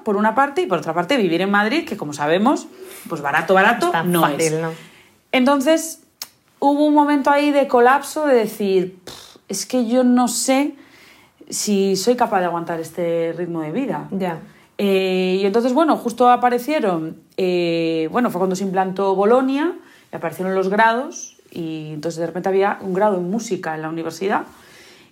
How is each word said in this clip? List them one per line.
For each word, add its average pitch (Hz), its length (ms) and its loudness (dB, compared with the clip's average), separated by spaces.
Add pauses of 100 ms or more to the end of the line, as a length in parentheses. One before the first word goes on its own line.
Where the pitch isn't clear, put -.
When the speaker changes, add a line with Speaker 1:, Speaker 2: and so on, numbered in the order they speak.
Speaker 1:
por 208 100 0
una 214 200 2
parte, 277 260 0
y 349 60 -2
por 180 100 0
otra 156 160 -4
parte 175 240 0
vivir 175 240 2
en 196 100 0
Madrid, 220 340 0
que - 120 -8
como 147 160 -8
sabemos, 185 540 0 (420)
pues 151 120 -6
barato, 156 320 0
barato 220 340 4
Speaker 2:
Está 233 160 0
Speaker 1:
no 175 180 2
Speaker 2:
fácil, 147 200 2
Speaker 1:
es. 156 200 0
Speaker 2:
¿no? 165 100 -4 (600)
Speaker 1:
Entonces, 285 680 2 (600)
hubo 285 260 2
un 302 80 4
momento 294 360 4
ahí 294 220 4
de 277 160 2
colapso, 277 580 2
de 277 100 4
decir, 196 680 0
"Pff, - 320 -20 (120)
es - 160 -6
que 254 220 0
yo 247 160 2
no 247 240 4
sé 277 480 0 (720)
si 196 460 0
soy 233 200 2
capaz 214 240 0
de 180 60 0
aguantar 170 340 -4
este 165 580 -4
ritmo 170 240 -6
de 151 100 -6
vida". 175 400 -6
Speaker 2:
Ya. 185 280 -4 (380)
Speaker 1:
Eh, 190 640 0
y 202 40 2
entonces, 226 280 0
bueno, 294 240 2
justo 247 320 2
aparecieron, 240 880 0 (200)
eh, 165 760 0
bueno, 220 180 0
fue 175 100 -4
cuando 190 160 0
se 190 80 -4
implantó 190 520 0
Bolonia, 262 580 2 (380)
y - 40 -10
aparecieron 180 400 -4
los 190 140 0
grados, 226 680 0 (140)
y 160 420 -8
entonces 160 260 -6
de 170 60 -4
repente 180 240 -4
había 196 320 0
un 190 120 -6
grado 196 240 2
en 175 120 -4
música 180 460 -6
en 156 60 -10
la 156 80 -8
universidad. 165 540 -4 (680)